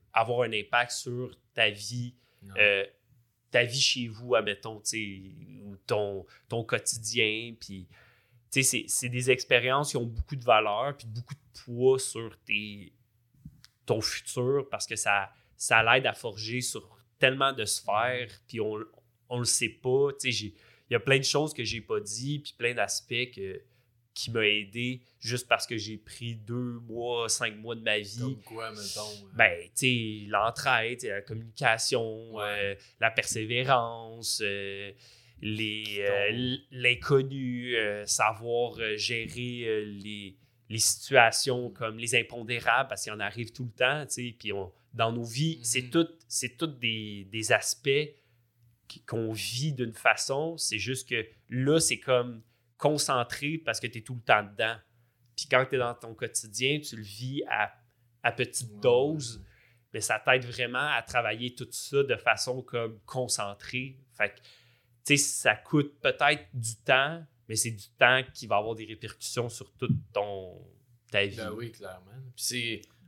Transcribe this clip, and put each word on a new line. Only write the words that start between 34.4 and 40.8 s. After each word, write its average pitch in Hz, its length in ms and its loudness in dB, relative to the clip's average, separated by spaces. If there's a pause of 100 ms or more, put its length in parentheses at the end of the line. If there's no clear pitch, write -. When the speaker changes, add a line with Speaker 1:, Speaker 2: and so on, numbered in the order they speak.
Speaker 1:
euh, 101 480 -4 (500)
les, 107 440 -4
Speaker 2:
Qui 101 160 -6
Speaker 1:
euh, 101 60 2
Speaker 2:
t'ont 101 280 2
Speaker 1:
l-, 127 260 -2 (100)
l'inconnu, 123 1080 0
euh, 104 280 0
savoir, 113 720 0
euh, 110 180 -2
gérer, 120 680 -4
euh, 107 200 0
les, 101 500 -10 (340)
les 110 100 -4
situations 123 920 4